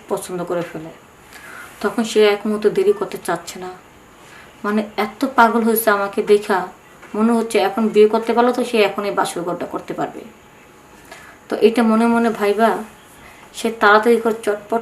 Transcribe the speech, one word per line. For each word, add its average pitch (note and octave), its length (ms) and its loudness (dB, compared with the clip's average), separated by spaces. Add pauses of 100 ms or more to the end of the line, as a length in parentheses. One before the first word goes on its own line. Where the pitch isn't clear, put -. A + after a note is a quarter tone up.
পছন্দ F3+ 340 -6
করে F3 180 -4
ফেলে। E3 300 -12 (920)
তখন G#3+ 220 -2
সে A3 240 0
এক G#3 180 2
মুহূর্তে G#3+ 240 0
দেরি F#3+ 240 2
করতে G3+ 320 -6
চাচ্ছে - 340 -6
না, F3+ 100 -12 (920)
মানে G#3 180 0 (160)
এত G#3+ 280 -4 (100)
পাগল A#3 280 4
হয়েছে A3 260 2
আমাকে G3+ 340 0
দেখা, G3+ 440 2 (480)
মনে A3 180 2
হচ্ছে A3+ 260 0
এখন G3 300 0
বিয়ে G#3 180 6
করতে A3+ 260 0
পারলে A#3 200 2
তো B3 100 -4
সে A3 140 -2
এখনই G3+ 340 0
বাসর F3+ 300 -4
ঘরটা E3+ 240 -6
করতে - 280 -12
পারবে। - 280 -8 (1300)
তো - 60 -4
এটা A3+ 280 4
মনে A3 220 4
মনে A#3 240 2
ভাইবা G#3 400 0 (840)
সে - 180 -8
তাড়াতাড়ি A3 460 4
করে A3 260 -2
চটপট G#3+ 380 -4